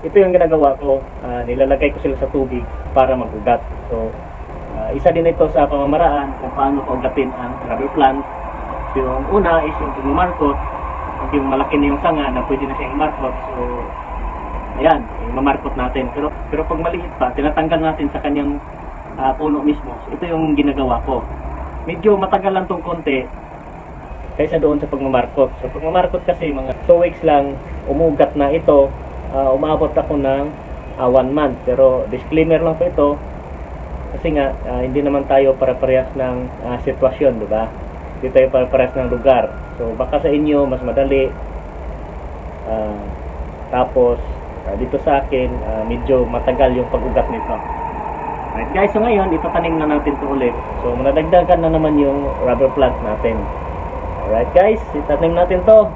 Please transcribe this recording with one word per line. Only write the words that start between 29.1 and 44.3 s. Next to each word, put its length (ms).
Ah, 160
umabot 400
ako 240
ng, 320
ah, 80
one 240
month. 320
Pero 400
disclaimer 560
lang 160
po 80
ito. 220
Kasi 240
nga, 160
ah, 120
hindi 200
naman 240
tayo 320
para-parehas 560
ng, 320
ah, 160
sitwasyon, 600
di 80
ba? 160
Hindi 120
tayo 200
para-parehas 440
ng 160
lugar. 400
So, 240
baka 240
sa 80
inyo, 400
mas 160
madali. 440
Ah, 240
tapos, 480